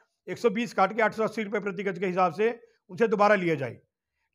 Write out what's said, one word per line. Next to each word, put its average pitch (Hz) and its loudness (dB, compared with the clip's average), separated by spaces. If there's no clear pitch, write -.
एक 180 -8
सौ 233 2
बीस 214 -2
काट 190 2
के 226 0
आठ 214 2
सौ 220 -2
अस्सी 220 -4
रुपये 202 -4
प्रति 202 -6
गज 185 -4
के 196 -4
हिसाब 180 2
से 220 0
उनसे 214 0
दोबारा 208 4
लिया 170 0
जाए। 123 -6